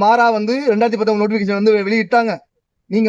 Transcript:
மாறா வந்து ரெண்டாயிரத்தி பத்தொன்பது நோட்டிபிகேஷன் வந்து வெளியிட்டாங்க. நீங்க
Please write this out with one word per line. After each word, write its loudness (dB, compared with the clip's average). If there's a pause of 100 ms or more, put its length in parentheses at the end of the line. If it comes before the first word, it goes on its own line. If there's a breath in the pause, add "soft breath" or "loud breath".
மாறா 4
வந்து -2 (160)
ரெண்டாயிரத்தி 0
பத்தொன்பது 0
நோட்டிபிகேஷன் -2
வந்து 4 (120)
வெளியிட்டாங்க. 0 (580)
நீங்க 0